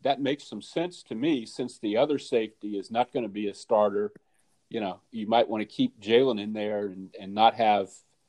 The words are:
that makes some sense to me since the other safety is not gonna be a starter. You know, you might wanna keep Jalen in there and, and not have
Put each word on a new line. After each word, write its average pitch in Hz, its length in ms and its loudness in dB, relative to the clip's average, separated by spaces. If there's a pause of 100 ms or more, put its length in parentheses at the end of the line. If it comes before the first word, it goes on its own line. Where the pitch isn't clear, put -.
that 139 180 0
makes 143 240 -2
some 151 180 -12
sense 175 420 -6
to 117 120 -10
me 131 280 -2
since 123 340 -10
the 104 180 -2
other 143 220 2
safety 110 600 -4
is 92 120 -10
not 117 220 -2
gonna 113 160 -4
be 104 200 -6
a 98 60 -8
starter. 104 580 0 (560)
You 113 120 -4
know, 101 200 -6 (100)
you 110 160 -6
might 113 220 4
wanna 107 160 -2
keep - 360 -2
Jalen 113 400 4
in 104 120 -6
there 104 340 -4
and, 95 320 -12
and 98 160 -12
not 110 200 6
have 104 360 2 (380)